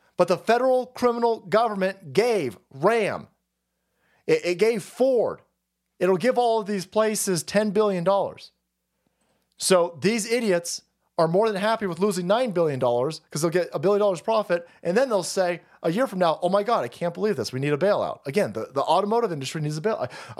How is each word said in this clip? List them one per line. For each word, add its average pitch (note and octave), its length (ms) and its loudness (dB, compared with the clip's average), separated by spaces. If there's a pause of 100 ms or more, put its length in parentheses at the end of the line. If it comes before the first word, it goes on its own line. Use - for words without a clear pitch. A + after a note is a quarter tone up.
(180)
But F3 100 2
the F3 100 0
federal B3+ 500 2
criminal A#3 540 0
government F#3+ 720 -2
gave G3 440 0 (160)
Ram E3 540 0 (1000)
it, D#3+ 180 2
it F3 100 0
gave G#3+ 280 2
Ford. A3+ 580 0 (580)
It'll F3+ 180 4
give A#3 200 2
all A3+ 220 4
of G3 80 -4
these G3 180 -4
places G#3+ 580 0
ten G#3+ 280 0
billion G3 320 2
dollars. F3+ 480 0 (1080)
So F3 440 2
these A3 280 0
idiots G#3+ 520 -2 (360)
are D#3+ 120 4
more G3+ 200 2
than F#3+ 120 -4
happy A3 260 0
with E3 120 -6
losing F3+ 280 -2
nine A#3 240 0
billion D#3+ 280 0
dollars B2+ 420 0 (100)
'cause D3+ 100 -6
they'll E3+ 100 0
get F3 200 0
a E3+ 80 -4
billion G3 220 2
dollars G3 200 0
profit, G3+ 460 0 (160)
and F3+ 140 0
then C4+ 100 2
they'll G3+ 160 0
say F3 380 -2 (200)
a E3+ 100 0
year A#3+ 160 0
from F#3 120 -6
now, E3 220 2
"Oh F3+ 80 0
my G3+ 140 0
God, G#3 200 0
I A#2+ 60 -6
can't E3+ 240 -6
believe F#3+ 240 -2
this. A2 160 -4
We C3 80 -4
need C#3+ 100 -2
a D3 60 0
bailout." C#3 480 0
Again, C#3+ 260 -2
the, - 220 -8
the C#3 80 -2
automotive G#3 500 0
industry D3+ 300 -8
needs D3+ 160 -4
a D#3 40 -10
bail-, G#3+ 200 -2
"I, - 80 -6 (300)